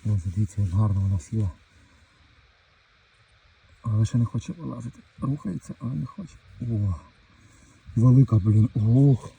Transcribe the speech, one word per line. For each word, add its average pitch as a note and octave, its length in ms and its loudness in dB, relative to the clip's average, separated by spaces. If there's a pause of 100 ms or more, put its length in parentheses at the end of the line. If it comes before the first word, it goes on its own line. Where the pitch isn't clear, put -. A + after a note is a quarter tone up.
Друзі, G#2 180 -2 (120)
дивіться, G2+ 260 -4
як G2 100 -2
гарно G2 300 0
вона G2 200 -2
сіла. G#2+ 300 -4 (2250)
Але A2 220 0
ще B2 140 -2
не A#2 60 2
хоче - 280 -8
вилазити. B2 460 -12 (200)
Рухається, D3 600 -8
але B2+ 160 -8
не D3+ 120 -6
хоче. - 260 -16 (280)
О, G#2 340 -4 (1000)
велика, B2 400 6
блін, G#2+ 380 4
ох. B2 640 2